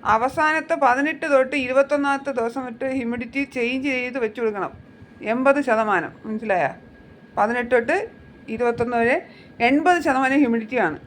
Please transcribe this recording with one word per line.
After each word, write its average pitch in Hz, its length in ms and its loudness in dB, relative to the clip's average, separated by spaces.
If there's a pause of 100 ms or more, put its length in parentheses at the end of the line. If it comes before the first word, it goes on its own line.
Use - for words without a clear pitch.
അവസാനത്തെ 311 760 0
പതിനെട്ട് 285 480 0
തൊട്ട് 262 240 2
ഇരുപത്തൊന്നാമത്തെ 277 760 0
ദിവസം 240 320 -4
തൊട്ട് 247 220 -8
ഹ്യൂമിഡിറ്റി 254 580 -4
ചേഞ്ച് 262 440 -4
ചെയ്ത് 254 320 -4
വെച്ച് 220 220 -4
കൊടുക്കണം, 208 300 -4 (500)
എൺപത് 262 400 2
ശതമാനം. 214 500 0 (140)
മനസ്സിലായോ? 214 440 -2 (680)
പതിനെട്ട് 240 380 0
തൊട്ട് 302 340 0 (400)
ഇരുപത്തൊന്ന് 233 480 -2
വരെ 240 280 2 (340)
എൺപത് 311 420 4
ശതമാനം 269 380 2
ഹ്യൂമിഡിറ്റിയാണ്. 233 680 0